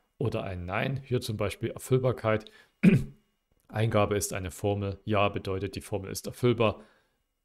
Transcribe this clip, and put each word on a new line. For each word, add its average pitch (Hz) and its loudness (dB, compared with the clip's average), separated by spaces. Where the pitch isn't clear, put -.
oder 110 -2
ein 92 -6
Nein. 131 -2
Hier 123 0
zum 110 -6
Beispiel 104 -2
Erfüllbarkeit. 117 0
<clears throat> - 10
Eingabe 104 2
ist - -2
eine 92 -6
Formel. 101 -2
Ja 101 4
bedeutet, 95 -4
die 92 -10
Formel 98 -6
ist 104 -10
erfüllbar. 113 2